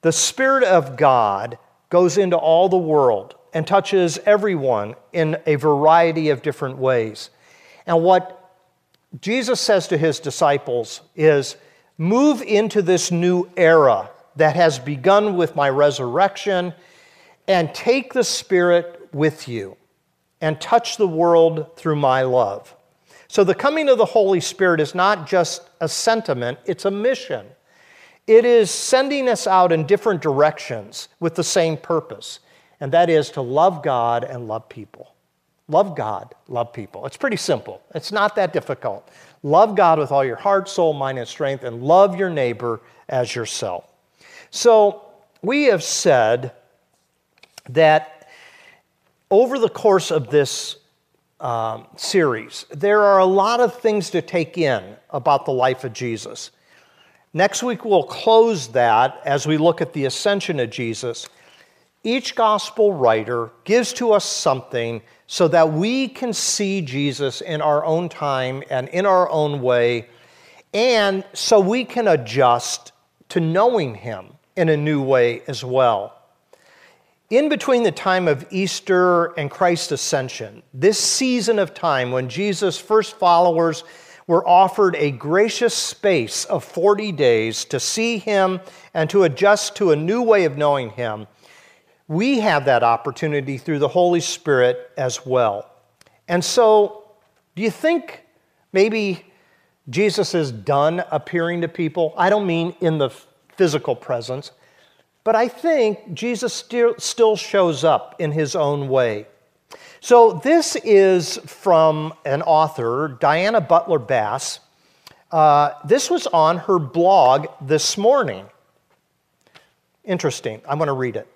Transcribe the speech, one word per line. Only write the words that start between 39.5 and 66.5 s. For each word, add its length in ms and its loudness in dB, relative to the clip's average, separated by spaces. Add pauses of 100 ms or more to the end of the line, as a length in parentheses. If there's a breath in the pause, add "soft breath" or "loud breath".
God 220 4
with 140 -4
all 140 0
your 100 -6
heart, 320 -2
soul, 260 -2
mind, 240 -6
and 100 -10
strength, 360 -8
and 180 -10
love 360 4
your 120 -4
neighbor 520 -4 (260 soft breath)
as 260 -4
yourself. 520 -8 (640 loud breath)
So 540 4 (380)
we 240 -2
have 180 2
said 680 0 (1160)
that 580 2 (1040 soft breath)
over 260 4
the 120 0
course 420 0
of 200 -2
this, 440 -2 (640)
um, 560 -6
series, 760 -2
there 320 2
are 160 6
a 60 6
lot 360 2
of 180 0
things 300 -2
to 120 -2
take 360 -6
in 400 -2 (140)
about 340 0
the 80 -2
life 320 -2
of 80 -10
Jesus. 580 -10 (840 soft breath)
Next 280 0
week, 220 -6
we'll 220 2
close 640 2
that 560 2
as 200 -2
we 120 0
look 240 0
at 120 -8
the 120 -4
ascension 560 -4
of 100 -6
Jesus. 560 -10 (760 soft breath)
Each 320 -6
gospel 580 0
writer 580 0 (120)
gives 300 0
to 200 0
us 100 2
something 800 -4 (240 soft breath)
so 240 0
that 240 4
we 340 -2
can 240 -8
see 500 -4